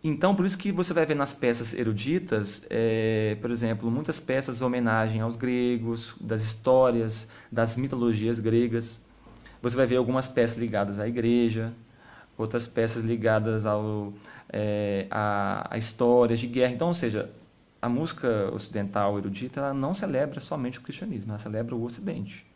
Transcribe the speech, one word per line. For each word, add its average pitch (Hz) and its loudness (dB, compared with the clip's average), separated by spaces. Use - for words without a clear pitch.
Então, 160 2
por 190 4
isso 196 0
que 202 -4
você 175 -2
vai 160 4
ver 151 0
nas 139 -2
peças 117 0
eruditas, 110 -2
é, 110 2
por 117 -4
exemplo, 117 0
muitas 147 -2
peças 131 -2
em 127 -2
homenagem 113 2
aos 117 -2
gregos, 120 -2
das 110 -2
histórias, 117 2
das 113 0
mitologias 120 0
gregas. 113 0
Você 120 0
vai 135 6
ver 120 2
algumas 127 2
peças 117 2
ligadas 101 -2
à 104 -2
igreja, 117 2
outras 113 -4
peças 113 0
ligadas 110 2
ao, 107 -2
é, 104 -2
a, 101 -2
a - -6
histórias 117 4
de 120 -4
guerra. 123 2
Então, 160 0
ou 175 0
seja, 110 -2
a 120 -2
música 120 0
ocidental 101 -2
erudita, 101 -6
ela 139 -2
não 139 -2
celebra 147 -2
somente 131 -6
o - -18
cristianismo, 110 -8
ela 104 -6
celebra 110 -4
o 117 -2
Ocidente. - -8